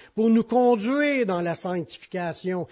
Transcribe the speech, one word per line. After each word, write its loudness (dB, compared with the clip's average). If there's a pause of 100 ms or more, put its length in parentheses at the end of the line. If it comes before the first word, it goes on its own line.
(160)
pour 2
nous 4
conduire 2
dans -2
la -2
sanctification, -6